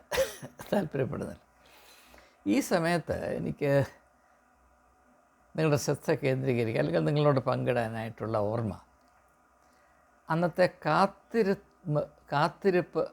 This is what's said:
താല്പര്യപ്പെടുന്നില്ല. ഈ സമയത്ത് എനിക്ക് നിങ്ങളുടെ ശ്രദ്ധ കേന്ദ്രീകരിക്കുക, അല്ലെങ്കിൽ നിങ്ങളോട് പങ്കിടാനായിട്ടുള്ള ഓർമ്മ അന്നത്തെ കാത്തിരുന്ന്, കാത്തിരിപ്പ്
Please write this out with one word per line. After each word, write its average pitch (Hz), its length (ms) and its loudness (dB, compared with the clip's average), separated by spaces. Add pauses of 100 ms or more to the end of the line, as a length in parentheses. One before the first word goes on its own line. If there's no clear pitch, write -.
(720)
താല്പര്യപ്പെടുന്നില്ല. 139 720 -4 (1080)
ഈ 233 40 4 (140)
സമയത്ത് 170 460 0 (220)
എനിക്ക് 143 320 -2 (1900)
നിങ്ങളുടെ 156 280 2
ശ്രദ്ധ 147 240 -4 (140)
കേന്ദ്രീകരിക്കുക, 131 580 0
അല്ലെങ്കിൽ 160 280 0
നിങ്ങളോട് 147 400 4
പങ്കിടാനായിട്ടുള്ള 113 880 -2 (120)
ഓർമ്മ 110 240 -2 (1600)
അന്നത്തെ 175 340 2 (200)
കാത്തിരുന്ന്, 190 1160 0 (300)
കാത്തിരിപ്പ് 170 800 0